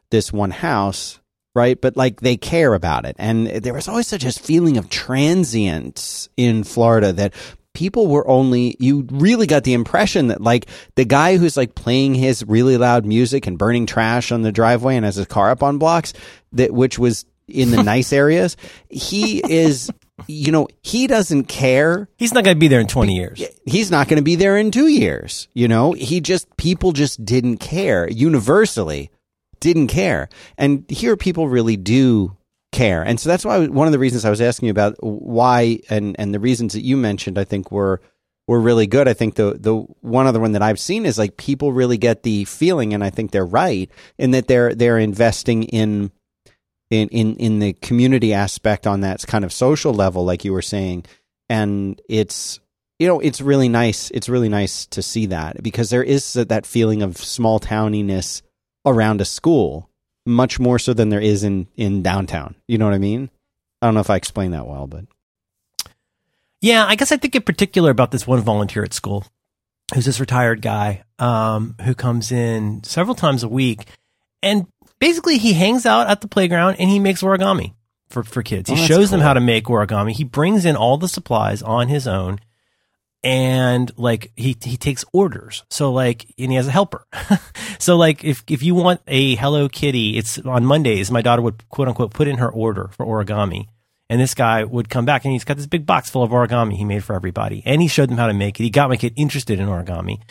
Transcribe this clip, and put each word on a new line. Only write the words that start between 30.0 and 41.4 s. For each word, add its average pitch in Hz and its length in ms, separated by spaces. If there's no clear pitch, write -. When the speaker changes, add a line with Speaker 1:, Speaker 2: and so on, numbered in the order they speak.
Speaker 1:
And 139 320
here 220 280
people 170 300
really 113 300
do 107 580
care. 98 320
And 117 160
so 151 100
that's 175 160
why, 190 220
one 143 200
of 156 60
the 135 60
reasons 123 260
I 107 40
was 104 120
asking 120 260
you 107 40
about 104 280
why, 117 800
and, 104 300
and 101 140
the 104 60
reasons 117 340
that 110 100
you 127 140
mentioned, 101 400
I 98 60
think 98 280
were, 98 280
were 120 120
really 113 280
good. 131 200
I 120 60
think 110 220
the, 104 240
the 110 160
one 127 260
other 113 120
one 110 140
that 101 80
I've 107 180
seen 214 260
is, 110 120
like, 104 200
people 139 360